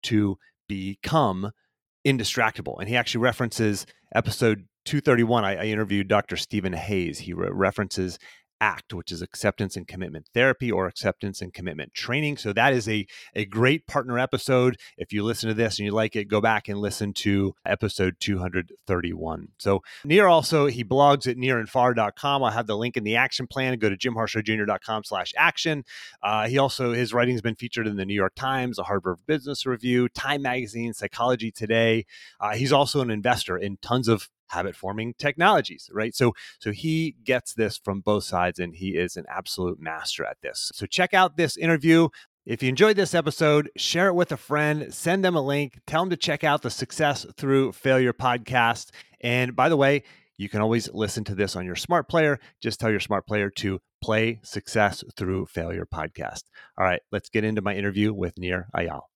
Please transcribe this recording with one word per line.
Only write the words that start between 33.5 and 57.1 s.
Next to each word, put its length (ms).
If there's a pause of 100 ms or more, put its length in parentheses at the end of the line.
in 240
tons 260
of 220 (200)
habit-forming 680
technologies, 760
right? 220
So, 180 (280)
so 100
he 540
gets 320
this 240
from 220
both 240
sides, 340
and 160
he 200
is 220
an 100
absolute 520
master 440
at 200
this. 320
So 100
check 300
out 200
this 220
interview. 520 (360)
If 160
you 80
enjoyed 260
this 200
episode, 600
share 320
it 60
with 180
a 60
friend, 560
send 320
them 100
a 60
link, 460
tell 160
them 80
to 40
check 280
out 180
the 80
Success 560 (100)
Through 360
Failure 420
podcast. 800 (280)
And 360
by 120
the 100
way, 260 (340)
you 100
can 140
always 320
listen 300
to 100
this 220
on 100
your 100
smart 320
player. 320 (220)
Just 180
tell 120
your 80
smart 260
player 240
to 320 (180)
play 440
Success 600 (140)
Through 300
Failure 440
podcast. 520 (340)
All 80
right, 160 (100)